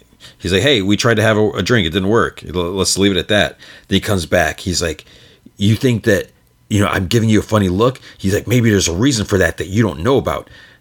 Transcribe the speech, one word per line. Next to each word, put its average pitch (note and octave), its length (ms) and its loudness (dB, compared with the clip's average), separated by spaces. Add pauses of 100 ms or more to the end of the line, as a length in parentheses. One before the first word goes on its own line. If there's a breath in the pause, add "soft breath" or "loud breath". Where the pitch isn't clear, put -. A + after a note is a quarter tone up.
(380 loud breath)
he's F2 140 -4
like, F#2+ 100 2
"Hey, B2+ 200 2
we G2+ 140 2
tried A#2 200 0
to G#2 60 0
have A2 140 2
a, G#2+ 140 2
a - 140 -6
drink. A2 200 2
It D#2+ 100 -4
didn't F#2+ 160 0
work. G2+ 340 -2
L-, E2+ 260 -4
let's F#2+ 260 -2
leave G2+ 140 4
it F2+ 80 -2
at - 80 -4
that." G2+ 320 0 (300 loud breath)
Then G2 80 0
he F#2 40 4
comes F#2+ 240 -2
back. D#2 360 -2
He's F2+ 200 -4
like, D#2+ 240 -6 (540 loud breath)
You G#2+ 160 2
think A#2+ 300 0
that G2+ 260 0 (380)
you G#2 120 0
know, G2+ 60 4
I'm F#2+ 200 -2
giving A2+ 220 2
you G#2+ 120 4
a - 20 -6
funny G#2 260 0
look. A2 320 0 (180 loud breath)
He's F#2+ 160 -2
like, - 120 -4
"Maybe A2+ 240 2
there's F#2+ 180 2
a E2 60 -4
reason A2 320 0
for G2+ 120 0
that E2+ 180 0
that E2+ 120 -8
you F#2+ 140 0
don't D#2 180 -2
know B2 180 2
about." D2 320 -4 (300 loud breath)